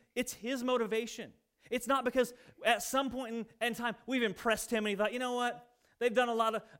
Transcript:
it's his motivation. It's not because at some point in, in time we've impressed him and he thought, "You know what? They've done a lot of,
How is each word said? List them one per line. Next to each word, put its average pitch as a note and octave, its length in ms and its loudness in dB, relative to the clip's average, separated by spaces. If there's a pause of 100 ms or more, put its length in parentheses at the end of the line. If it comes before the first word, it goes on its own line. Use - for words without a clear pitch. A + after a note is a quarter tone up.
(160)
it's B3 180 -2
his B3 300 -4
motivation. A3+ 720 -2 (360)
It's A#3+ 180 -4
not C4 180 4
because B3 280 2 (320)
at A3 160 4
some C4+ 300 0
point A#3+ 240 -6
in, A#3 100 -6 (220)
in A#3 80 -2
time A#3 200 -4 (120)
we've B3 160 0
impressed G#3+ 480 0
him A3 140 0
and - 20 0
he G3+ 80 0
thought, G3+ 160 0
"You B3 80 -4
know B3 140 -4
what? A#3+ 340 -2 (320)
They've A#3+ 140 2
done A#3+ 160 4
a A#3 40 2
lot A3+ 220 2
of, - 80 -4 (160)